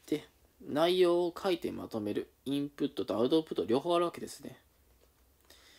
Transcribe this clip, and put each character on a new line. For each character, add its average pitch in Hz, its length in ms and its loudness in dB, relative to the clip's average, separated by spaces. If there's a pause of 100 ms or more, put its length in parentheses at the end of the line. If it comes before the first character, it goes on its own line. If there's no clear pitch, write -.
て、 151 200 -2 (440)
内 170 320 2
容 175 260 4
を 170 100 -4
書 196 140 -2
い 170 80 0
て - 140 -4
ま 92 160 -8
と 113 100 -4
め 104 160 -2
る。 - 160 -6 (140)
イ 139 120 -2
ン 143 120 -2
プ - 160 -6
ッ 139 60 2
ト - 140 -4
と 98 120 -2
ア 110 60 2
ウ 131 60 4
ト 160 140 2
プ - 120 -8
ッ - 20 -12
ト - 80 0
両 113 160 2
方 175 160 0
あ - 20 4
る 175 60 2
わ 170 80 -2
け - 80 -14
で - 80 -10
す - 120 -16
ね。 - 160 -16 (1200)